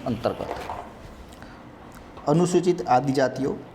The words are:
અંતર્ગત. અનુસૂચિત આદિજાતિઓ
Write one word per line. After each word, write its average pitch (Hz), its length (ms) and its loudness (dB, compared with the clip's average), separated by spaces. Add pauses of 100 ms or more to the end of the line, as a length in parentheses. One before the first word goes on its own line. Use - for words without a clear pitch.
અંતર્ગત. 110 400 -2 (1800)
અનુસૂચિત 175 600 4
આદિજાતિઓ 135 680 2 (200)